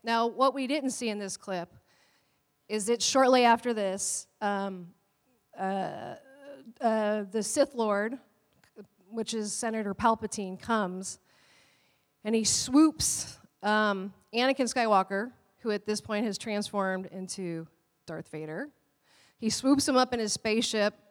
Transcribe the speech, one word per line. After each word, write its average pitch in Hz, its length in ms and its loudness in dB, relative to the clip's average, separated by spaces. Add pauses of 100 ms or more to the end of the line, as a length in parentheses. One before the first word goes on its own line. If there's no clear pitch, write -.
Now, 233 220 2
what 254 280 4
we 269 120 -4
didn't 269 240 0
see 233 180 -6
in 208 100 -4
this 196 180 -8
clip 180 380 -8 (920)
is 208 180 -2
that 233 140 2
shortly 254 440 6
after 233 280 4
this, 196 540 -2 (140)
um, 196 480 -4 (720)
uh, 190 560 -4 (680)
uh, 214 500 0
the 214 120 -2
Sith 294 320 0
Lord, 220 440 0 (920)
which 226 240 -6
is 208 180 -4
Senator 220 420 -4
Palpatine, 214 680 0
comes, 190 580 -2 (1040)
and 220 100 0
he 220 100 2
swoops, - 920 2 (240)
um, 202 500 0 (220)
Anakin 254 380 0
Skywalker, 214 600 2 (260)
who 226 120 -4
at 208 160 -2
this 214 140 -2
point 214 240 -2
has 202 140 -4
transformed 196 680 -2
into 180 640 -8 (380)
Darth 160 220 -12
Vader. 160 420 -10 (680)
He 220 120 -2
swoops 269 360 2
him 262 100 2
up 254 160 4
in 240 60 -4
his 214 140 -4
spaceship, 214 600 0 (160)